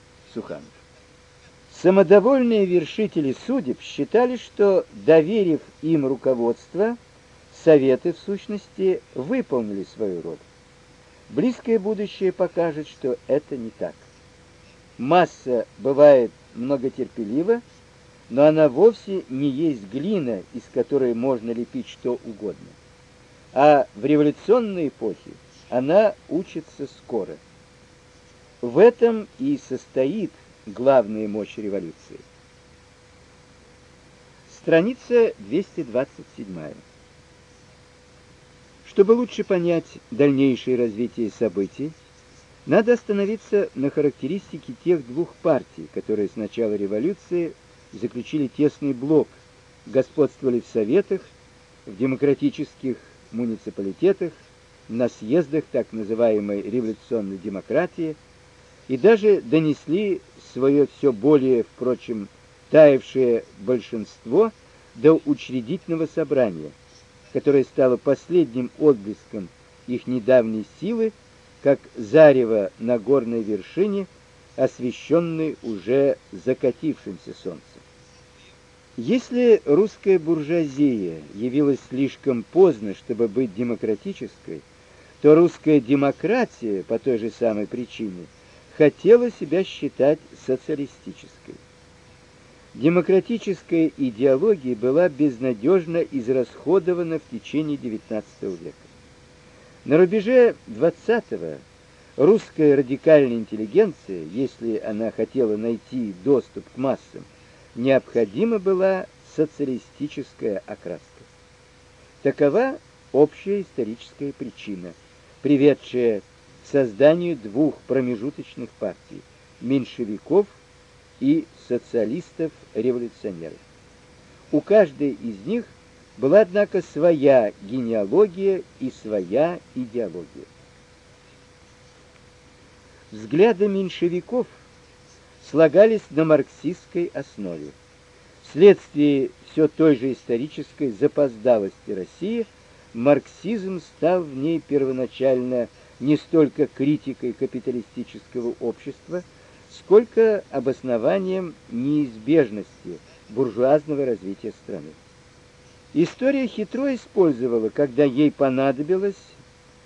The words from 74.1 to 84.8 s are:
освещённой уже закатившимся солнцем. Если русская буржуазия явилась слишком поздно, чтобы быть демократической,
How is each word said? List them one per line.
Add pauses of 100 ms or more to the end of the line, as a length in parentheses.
освещённой
уже (260)
закатившимся (100)
солнцем. (1300)
Если
русская
буржуазия (120)
явилась
слишком
поздно,
чтобы
быть
демократической, (600)